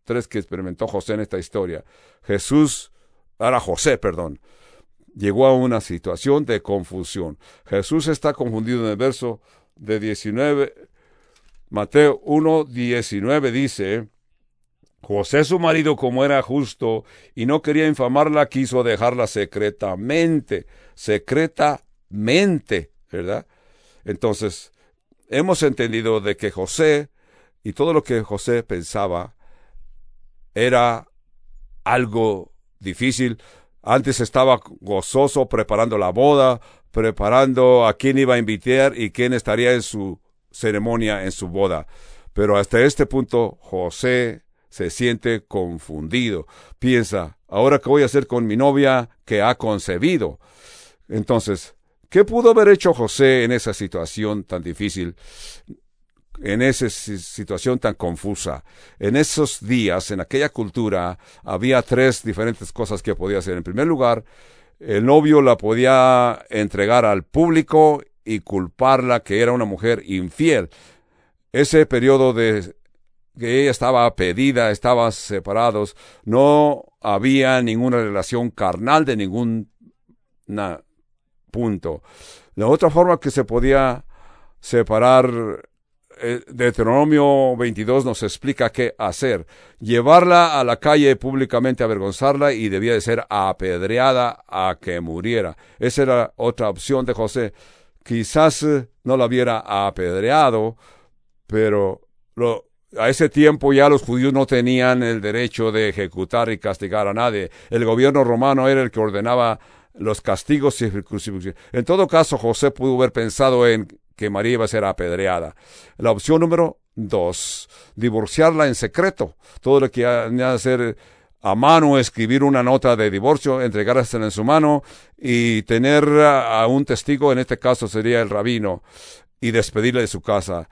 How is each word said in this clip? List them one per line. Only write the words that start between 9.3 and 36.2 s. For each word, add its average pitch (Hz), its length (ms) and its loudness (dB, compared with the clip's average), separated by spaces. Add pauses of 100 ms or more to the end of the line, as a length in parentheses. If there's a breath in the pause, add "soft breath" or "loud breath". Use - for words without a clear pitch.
de 107 240 -6
diecinueve. 113 760 -4 (960)
Mateo 143 520 2
uno 156 420 0
diecinueve 120 880 -2
dice, 113 580 -4 (920)
José, 104 440 -2
su 170 140 -2
marido, 160 380 0
como 131 280 -2
era 139 180 2
justo 123 640 -4 (300 soft breath)
y 113 120 -4
no 143 160 0
quería 151 240 0
infamarla, 147 600 0
quiso 127 340 -2
dejarla 120 440 -2
secretamente, 104 1400 -4 (280 soft breath)
secretamente, 131 2000 -2 (200)
¿verdad? 92 360 -8 (580)
Entonces, 104 680 -6 (560)
hemos 165 340 -2
entendido 113 580 0
de 98 160 -4
que 104 140 -4
José 147 600 -2 (520)
y - 120 -10
todo 156 180 -2
lo 156 100 2
que 120 200 -2
José 113 420 -4
pensaba 90 720 -6 (1160)
era 120 520 0 (800)
algo 110 680 -2 (280)
difícil. 117 600 -4 (420 soft breath)
Antes 123 380 0
estaba 127 400 2 (200)
gozoso 127 680 -2
preparando 110 480 -2
la 95 140 -2
boda, 131 500 2 (300 soft breath)